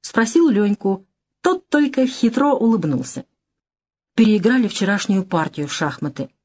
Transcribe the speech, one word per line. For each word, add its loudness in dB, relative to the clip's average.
Спросил 2
Лёньку, 0
тот -2
только 2
хитро 0
улыбнулся. -2
Переиграли 2
вчерашнюю -2
партию -4
в -10
шахматы. -6